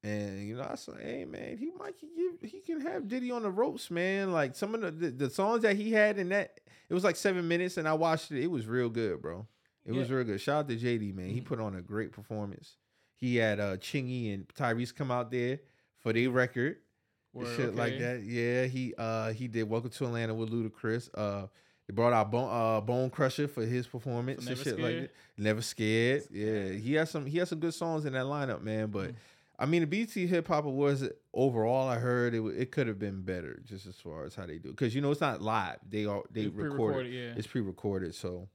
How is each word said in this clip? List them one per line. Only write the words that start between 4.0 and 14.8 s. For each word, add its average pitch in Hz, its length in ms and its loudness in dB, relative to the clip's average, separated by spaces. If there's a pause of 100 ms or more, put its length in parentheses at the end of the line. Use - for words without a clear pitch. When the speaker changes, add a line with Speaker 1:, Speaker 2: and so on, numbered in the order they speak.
Speaker 1:
Like, 143 220 2
some 208 200 -4
of 226 80 -2
the, 175 80 -2
the, 160 200 -2
the 127 200 0
songs 220 320 2
that 202 140 6
he 214 160 0
had 214 260 6
in 180 100 0
that, 196 320 0 (300)
it 165 40 0
was, 180 100 2
like, 175 120 6
seven 180 320 2
minutes, 175 300 2
and 156 100 2
I 156 60 6
watched 160 360 4
it. 135 120 0
It 170 80 2
was 120 160 0
real 120 240 2
good, 110 320 0
bro. 90 240 -6 (400)
It 110 60 -2
was 127 180 2
Speaker 2:
Yeah. 135 60 2
Speaker 1:
real 127 100 2
good. 101 160 0
Shout 147 180 2
out 147 80 -2
to 120 80 0
J 120 220 2
D, 104 140 -2
man. 92 180 -6
He 110 80 -2
Speaker 2:
Mm-hmm. 131 80 -6
Speaker 1:
put 127 140 -4
on 104 140 -4
a 90 80 -6
great 101 300 -6
performance. 104 640 -8 (400)
He 123 200 0
had, 107 240 4
uh, 98 180 0
Chingy 123 560 -2
and 98 140 -8
Tyrese 120 460 -2